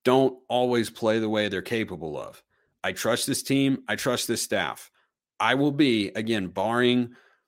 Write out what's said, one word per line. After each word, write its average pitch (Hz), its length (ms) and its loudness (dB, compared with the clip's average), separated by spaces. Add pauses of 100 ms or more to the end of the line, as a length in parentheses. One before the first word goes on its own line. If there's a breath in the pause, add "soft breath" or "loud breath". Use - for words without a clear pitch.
don't 131 340 4 (100)
always 123 400 2
play 110 300 0
the 110 100 -2
way 107 200 0
they're 92 140 -4
capable 87 540 -6
of. - 280 -14 (400)
I 95 80 -4
trust 117 340 -2
this - 160 -2
team. 135 460 0
I 107 80 -2
trust 123 320 -2
this 110 120 -2
staff. 87 480 -4 (520)
I 117 160 2
will 143 160 2
be, 123 380 2
again, 110 360 -2
barring, 120 680 0 (320 soft breath)